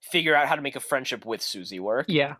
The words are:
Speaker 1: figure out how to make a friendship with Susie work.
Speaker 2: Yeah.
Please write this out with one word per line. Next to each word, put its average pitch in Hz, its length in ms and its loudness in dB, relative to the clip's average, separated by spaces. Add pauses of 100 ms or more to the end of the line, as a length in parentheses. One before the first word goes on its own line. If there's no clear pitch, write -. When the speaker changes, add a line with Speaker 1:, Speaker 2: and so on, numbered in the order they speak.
Speaker 1:
figure 160 340 2
out 147 120 4
how 156 80 4
to 151 60 -6
make 139 140 -4
a 135 40 -6
friendship 127 460 -2
with 110 160 -4
Susie 95 380 -8
work. 110 280 -2
Speaker 2:
Yeah. 147 320 2